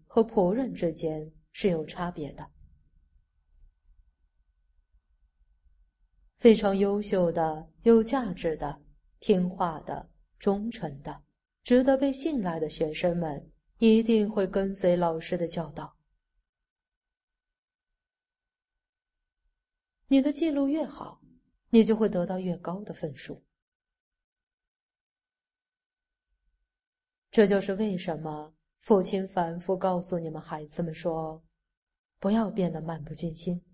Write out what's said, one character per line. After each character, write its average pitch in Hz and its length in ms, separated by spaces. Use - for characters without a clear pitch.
和 - 160
仆 196 300
人 240 200
之 170 200
间 156 400
是 202 120
有 156 160
差 175 240
别 151 240
的。 - 180
非 226 180
常 202 220
优 202 240
秀 185 320
的、 160 400
有 226 180
价 226 320
值 165 240
的、 147 260
听 180 280
话 170 320
的、 151 300
忠 208 320
诚 147 320
的、 - 220
值 247 200
得 262 140
被 277 160
信 269 300
赖 165 180
的 151 80
学 151 240
生 175 240
们， 156 340
一 226 240
定 220 280
会 196 160
跟 196 280
随 175 200
老 170 240
师 165 160
的 170 120
教 165 260
导。 147 240
你 269 120
的 285 100
记 320 200
录 277 180
越 302 160
好， - 380
你 226 120
就 220 140
会 220 100
得 175 200
到 185 120
越 185 200
高 185 240
的 208 100
分 147 240
数。 - 260
这 214 160
就 196 160
是 196 140
为 208 200
什 160 240
么 151 340
父 202 240
亲 190 260
反 175 320
复 185 160
告 180 280
诉 180 160
你 165 100
们 156 120
孩 156 260
子 175 160
们 160 120
说， 160 480
不 196 120
要 220 200
变 175 220
得 160 80
漫 160 240
不 - 80
经 165 220
心。 175 280